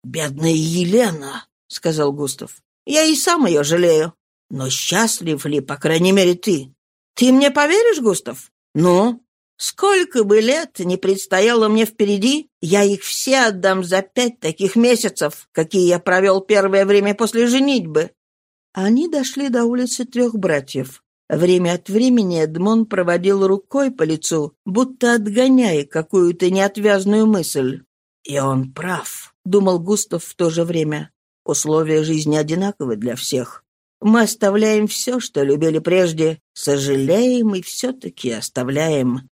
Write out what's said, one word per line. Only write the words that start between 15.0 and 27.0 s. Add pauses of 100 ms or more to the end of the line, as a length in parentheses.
какие
я
провёл
первое
время
после
женитьбы". (640)
Они
дошли
до
улицы
Трёх
Братьев. (240)
Время
от
времени
Эдмон
проводил
рукой
по
лицу, (120)
будто
отгоняя
какую-то
неотвязную